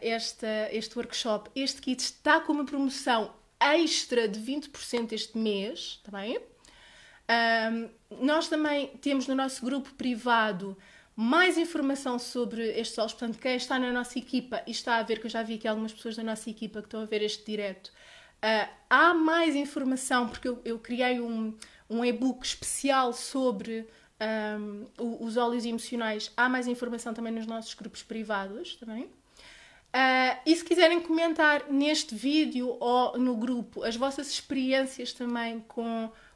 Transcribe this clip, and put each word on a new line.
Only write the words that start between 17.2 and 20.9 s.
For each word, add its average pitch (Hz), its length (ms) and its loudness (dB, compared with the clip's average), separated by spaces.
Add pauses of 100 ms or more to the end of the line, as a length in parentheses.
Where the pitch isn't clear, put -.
este 214 240 -4
direto, 208 460 -6 (500)
ah, 214 260 2 (200)
há 320 260 8
mais 320 400 4
informação, 262 720 0
porque 247 200 -8
eu, 240 160 -4
eu 233 160 -4
criei 247 400 0